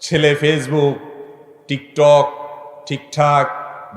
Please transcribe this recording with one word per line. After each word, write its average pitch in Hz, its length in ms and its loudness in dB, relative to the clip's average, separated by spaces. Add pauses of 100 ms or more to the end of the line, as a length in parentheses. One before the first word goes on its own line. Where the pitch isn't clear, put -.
ছেলে 151 300 2 (100)
Facebook, 143 560 0 (720)
TikTok, 147 560 4 (600)
ঠিকঠাক, 143 580 0 (520)